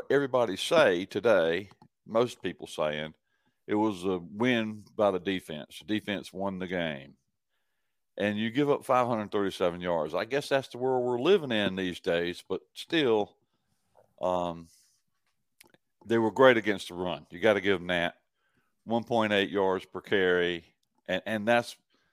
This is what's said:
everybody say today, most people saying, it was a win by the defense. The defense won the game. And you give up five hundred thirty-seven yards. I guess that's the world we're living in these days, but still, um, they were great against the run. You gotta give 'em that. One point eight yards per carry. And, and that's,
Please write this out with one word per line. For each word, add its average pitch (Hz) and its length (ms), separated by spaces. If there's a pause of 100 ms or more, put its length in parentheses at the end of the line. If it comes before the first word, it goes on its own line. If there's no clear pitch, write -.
(120)
everybody 123 440
say 101 500
today, 95 640 (360)
most 113 380
people - 240
saying, 76 480 (500)
it 107 80
was 104 300
a 92 160
win 107 640 (120)
by 104 140
the 92 100
defense. 87 600
The 107 180
defense 98 340
won 95 280
the 92 80
game. 78 480 (1000)
And 104 200
you 110 140
give 143 180
up - 160
five 127 220
hundred 107 240
thirty-seven 90 500
yards. 82 320
I 95 120
guess 135 240
that's 135 180
the - 100
world 127 280
we're 123 140
living 151 320
in 101 240
these 92 240
days, 87 480
but 92 140 (140)
still, 113 600 (840)
um, 87 460 (1400)
they 113 140
were 113 100
great 127 280
against 101 320
the 90 40
run. 87 380
You 85 80
gotta 101 220
give 95 200
'em 87 60
that. 87 300 (680)
One 113 220
point 110 280
eight 98 160
yards 95 360
per - 160
carry. 90 640 (420)
And, 92 180
and 107 220
that's, 120 280 (380)